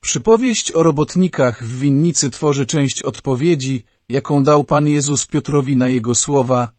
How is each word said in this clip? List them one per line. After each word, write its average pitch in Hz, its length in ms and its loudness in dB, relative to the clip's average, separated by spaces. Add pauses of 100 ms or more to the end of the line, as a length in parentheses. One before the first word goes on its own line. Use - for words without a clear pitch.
Przypowieść 220 680 0
o 165 120 2
robotnikach 151 800 0
w 120 160 -10
winnicy 143 500 0
tworzy 143 360 -2
część 139 360 -2
odpowiedzi, 135 800 -2 (260)
jaką 139 340 0
dał 147 200 4
Pan 151 240 2
Jezus 147 380 0
Piotrowi 143 520 0
na 127 100 2
jego 123 280 0
słowa: 127 640 0